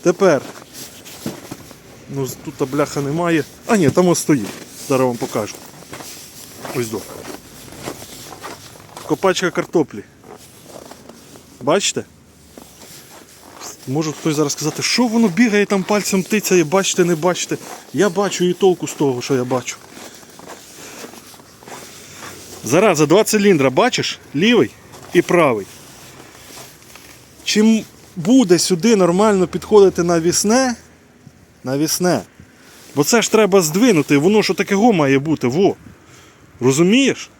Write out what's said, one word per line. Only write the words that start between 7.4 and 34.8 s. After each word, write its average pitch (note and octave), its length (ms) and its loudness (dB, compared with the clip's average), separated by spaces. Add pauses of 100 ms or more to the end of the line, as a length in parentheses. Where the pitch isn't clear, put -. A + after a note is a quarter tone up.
Копачка F3+ 440 -2
картоплі. D3+ 520 -4 (1600)
Бачите? C#3+ 440 -2 (1800)
Може D3+ 240 -4
хтось D3+ 240 -4
зараз D3 160 0
сказати, D3 300 -6
що A#3+ 240 0
воно A3+ 220 2
бігає, G3+ 380 2
там G3 160 0
пальцем G3 400 -2
тицяє, F#3+ 420 0
бачите, F3+ 400 0
не F3 100 2
бачите. E3 420 -2 (360)
Я F3 160 2
бачу F#3 360 -2
і F3+ 80 2
толку F3 360 2
з - 40 -10
того, B2+ 300 -2
що C#3+ 120 -2
я B2 100 0
бачу. B2+ 320 -4 (3000)
Зараза, D#3 420 4
два G3 180 4
циліндра, G3 460 2
бачиш? E3+ 480 -2 (160)
Лівий F#3 360 2 (420)
і F3 100 4
правий. C#3 440 0 (1800)
Чим G#3+ 400 2 (320)
буде F3+ 420 4
сюди F#3+ 380 2
нормально F#3 500 2
підходити F#3+ 560 4
навісне? G3 720 0 (880)
Навісне. D3 580 -2 (720)
Бо D3 100 2
це A3+ 180 2
ж - 80 -4
треба G3+ 300 4
здвинути, D#3 580 2
воно G3 240 4
ж - 100 -2
отаке F#3+ 220 -4
го A3 180 4